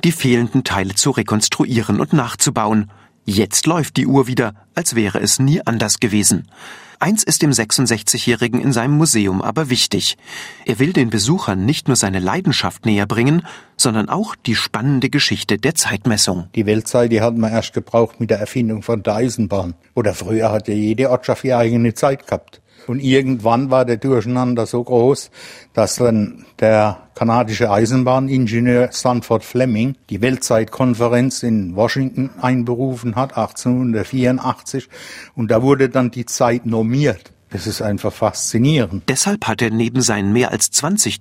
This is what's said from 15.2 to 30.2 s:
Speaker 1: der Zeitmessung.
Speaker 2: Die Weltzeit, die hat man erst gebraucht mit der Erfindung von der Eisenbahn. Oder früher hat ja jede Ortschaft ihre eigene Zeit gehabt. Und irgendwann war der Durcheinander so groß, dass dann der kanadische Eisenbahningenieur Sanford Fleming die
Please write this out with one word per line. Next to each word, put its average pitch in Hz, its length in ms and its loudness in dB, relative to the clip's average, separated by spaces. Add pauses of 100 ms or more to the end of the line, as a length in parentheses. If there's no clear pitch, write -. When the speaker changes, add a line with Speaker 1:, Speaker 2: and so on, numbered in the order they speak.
Speaker 1:
der - 180 -2
Zeitmessung. 95 800 0
Speaker 2:
Die 110 100 0
Weltzeit, 113 460 0
die 107 80 4
hat 117 160 0
man 110 160 0
erst 113 200 -4
gebraucht 117 460 -2
mit 110 120 -2
der 104 100 0
Erfindung 110 420 -4
von 110 220 -4
der 107 100 0
Eisenbahn. 101 600 -2 (200)
Oder 107 180 0
früher 110 380 -2
hat 107 160 -2
ja 104 80 -2
jede 110 340 0
Ortschaft 123 360 -2
ihre 123 140 2
eigene 117 360 2
Zeit 139 320 -2
gehabt. - 340 -8 (260)
Und 127 140 -6
irgendwann 131 680 2
war 131 140 4
der 120 140 0
Durcheinander 123 680 0
so 120 180 -4
groß, 127 480 2 (440)
dass 107 220 0
dann 110 500 0 (140)
der 107 540 2
kanadische 113 560 0
Eisenbahningenieur 123 1200 2
Sanford 117 540 0
Fleming 123 520 -2 (120)
die 98 140 -6